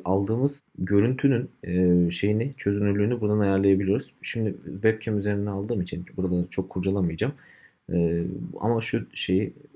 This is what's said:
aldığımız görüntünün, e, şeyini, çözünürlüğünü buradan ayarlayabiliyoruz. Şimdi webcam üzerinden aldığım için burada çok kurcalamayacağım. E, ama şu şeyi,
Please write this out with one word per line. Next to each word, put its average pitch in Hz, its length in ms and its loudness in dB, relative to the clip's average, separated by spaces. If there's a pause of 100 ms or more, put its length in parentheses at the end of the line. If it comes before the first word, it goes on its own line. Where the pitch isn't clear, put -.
aldığımız 110 580 0 (140)
görüntünün, 120 720 2 (140)
e, 87 480 4
şeyini, 110 460 0
çözünürlüğünü 101 640 0
buradan 107 180 2
ayarlayabiliyoruz. 98 840 2
Şimdi 110 420 -4
webcam 107 540 0
üzerinden 101 340 -2
aldığım 104 300 -4
için 87 240 -6 (120)
burada 90 320 0
çok - 200 -4
kurcalamayacağım. 95 640 -2 (600)
E, 85 300 2 (360)
ama 113 220 0
şu 113 320 -4
şeyi, - 400 -2 (220)